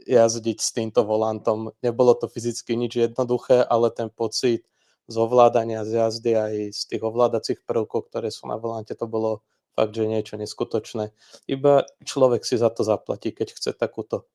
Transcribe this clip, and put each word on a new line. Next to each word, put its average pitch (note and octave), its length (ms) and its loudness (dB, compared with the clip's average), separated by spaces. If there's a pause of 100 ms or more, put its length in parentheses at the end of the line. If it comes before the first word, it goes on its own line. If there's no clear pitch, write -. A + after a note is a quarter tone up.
jazdiť A2+ 560 2
s - 160 -6
týmto A2 320 0
volantom. A2 720 -2
Nebolo B2 400 4
to A2+ 80 -4
fyzicky A#2 480 -6
nič A#2+ 240 -2
jednoduché, B2 640 2
ale A#2 240 2
ten A2+ 240 -6
pocit A#2 560 -2 (400)
z A2+ 80 -14
ovládania, A2+ 720 4
z G#2+ 80 -6
jazdy A2+ 400 0
aj G#2+ 180 0 (220)
z - 60 -8 (100)
tých A2 160 -4
ovládacích A#2 560 0
prvkov, A2+ 480 -4
ktoré A2+ 220 -6
sú - 180 -12
na A2+ 80 -6
volante, A2+ 380 -8
to A#2 100 -6
bolo A2 400 -4 (240)
fakt, G#2+ 240 0
že A2+ 80 -2
niečo A2 320 -2
neskutočné. G#2+ 800 -6 (320)
Iba C#3 400 2 (160)
človek B2+ 400 2
si A#2+ 160 0
za A#2 80 4
to A2+ 160 -4
zaplatí, G#2+ 480 -2
keď - 240 -6
chce - 160 -6
takúto - 640 -6